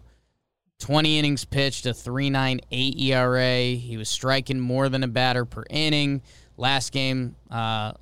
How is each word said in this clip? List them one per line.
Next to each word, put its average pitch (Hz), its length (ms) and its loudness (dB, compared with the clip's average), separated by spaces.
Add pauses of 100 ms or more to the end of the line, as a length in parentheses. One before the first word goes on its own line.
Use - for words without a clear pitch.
(800)
Twenty 151 400 2
innings 147 260 2
pitched, 139 420 -2
a 120 80 -2
three 131 340 -4
nine 131 320 0 (120)
eight 131 260 -2
E 131 140 0
R 127 240 4
A. 127 400 2
He 120 200 -8
was 110 120 -8
striking 135 500 0
more 127 300 0
than 131 160 0
a 127 40 -2
batter 123 360 2
per 120 260 -10
inning. 147 520 2 (340)
Last 131 360 0
game, 131 440 -2 (140)
uh, 110 520 -4